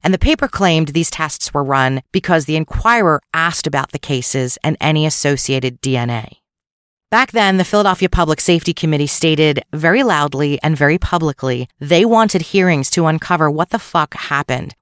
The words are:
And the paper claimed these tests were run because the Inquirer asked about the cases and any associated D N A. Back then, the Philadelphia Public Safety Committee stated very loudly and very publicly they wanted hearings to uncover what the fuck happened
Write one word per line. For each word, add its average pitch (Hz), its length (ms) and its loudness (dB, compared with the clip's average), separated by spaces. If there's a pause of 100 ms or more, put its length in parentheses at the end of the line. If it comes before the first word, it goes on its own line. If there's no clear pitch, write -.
And 175 80 2
the 185 60 0
paper - 300 2
claimed 160 400 2
these 156 240 -2
tests - 420 -6
were 143 100 0
run 135 380 0 (100)
because 175 340 0
the 156 100 -2
Inquirer 170 640 0 (100)
asked 165 360 -2
about 139 240 -2
the - 80 -8
cases 127 640 -4
and 151 180 0
any 156 240 2
associated 135 760 -2
D 131 140 0
N 120 140 -2
A. 117 300 -8 (720)
Back 247 200 2
then, 196 260 2
the 185 60 2
Philadelphia 196 460 2
Public 156 320 0
Safety 170 320 2
Committee 147 340 0
stated 156 640 0
very 165 300 2
loudly 147 640 0
and 151 120 0
very 147 220 2
publicly 135 720 -2 (100)
they 170 260 4
wanted 220 360 2
hearings 175 480 0
to 170 160 2
uncover 156 460 0
what 156 180 -2
the 226 80 -2
fuck - 380 -4
happened 139 680 -6